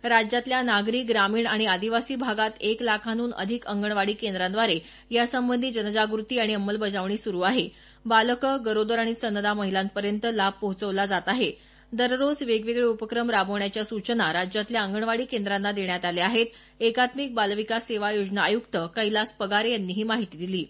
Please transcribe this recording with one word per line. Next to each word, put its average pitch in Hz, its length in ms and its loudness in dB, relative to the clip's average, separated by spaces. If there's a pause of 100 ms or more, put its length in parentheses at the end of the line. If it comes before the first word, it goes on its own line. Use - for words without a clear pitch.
राज्यातल्या 240 580 2
नागरी, 226 420 2
ग्रामीण 220 440 2
आणि 214 180 0
आदिवासी 226 500 0
भागात 220 360 0 (100)
एक 226 200 0
लाखांहून 226 520 -2
अधिक 233 320 -4
अंगणवाडी 208 480 0
केंद्रांद्वारे 190 680 0 (320)
यासंबंधी 247 600 0
जनजागृती 214 680 0
आणि 214 140 2
अंमलबजावणी 202 640 -2
सुरू 180 240 -4
आहे. 202 280 2 (360)
बालकं, 240 600 4
गरोदर 214 340 2
आणि 226 140 0
स्तनदा 208 400 0
महिलांपर्यंत 202 800 0
लाभ 196 200 2
पोहोचवला 196 520 -2
जात 190 220 0
आहे. 214 420 -2 (240)
दररोज 262 500 0
वेगवेगळे 233 400 0
उपक्रम 233 460 0
राबवण्याच्या 202 540 0
सूचना 208 500 0
राज्यातल्या 208 480 -2
अंगणवाडी 220 440 -2
केंद्रांना 202 460 -2
देण्यात 180 340 -2
आल्या 175 200 2
आहेत. 233 200 4 (340)
एकात्मिक 247 540 0
बालविकास 214 540 -2
सेवा 208 240 -2
योजना 202 300 0
आयुक्त 208 360 0 (180)
कैलास 214 380 0
पगारे 208 380 0
यांनी 202 220 -2
ही 214 100 -2
माहिती 220 340 -2
दिली. 180 320 -4